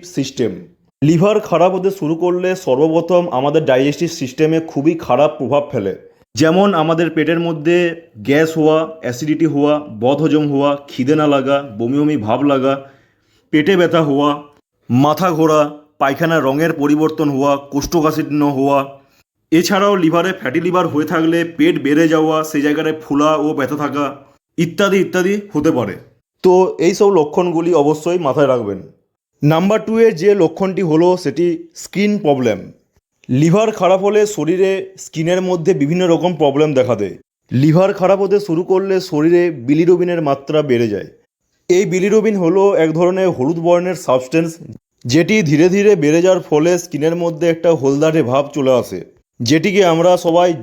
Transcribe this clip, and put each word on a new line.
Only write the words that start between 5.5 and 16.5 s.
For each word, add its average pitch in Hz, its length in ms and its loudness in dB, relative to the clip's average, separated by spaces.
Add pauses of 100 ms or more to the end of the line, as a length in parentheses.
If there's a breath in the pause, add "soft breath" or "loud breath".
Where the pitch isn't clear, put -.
ফেলে। 98 220 -4 (460 soft breath)
যেমন 180 280 2 (140)
আমাদের 165 320 0
পেটের 160 320 0
মধ্যে 165 300 -2 (520)
গ্যাস 156 200 2 (100)
হওয়া, 156 200 4 (240)
অ্যাসিডিটি 151 520 -2
হওয়া, 143 180 2 (300)
বদহজম 147 500 0
হওয়া, 139 180 0 (200)
খিদে 135 300 -2
না 151 140 2
লাগা, 139 220 0 (220)
বমি 120 220 -2
বমি 151 160 0 (100)
ভাব 120 140 0 (100)
লাগা, 135 240 0 (800 soft breath)
পেটে 151 280 2
ব্যথা 165 280 2
হওয়া, 143 200 2 (600)
মাথা 147 400 2 (100)
ঘোরা, 156 220 4 (400)
পায়খানার 151 460 0
রঙের 151 340 0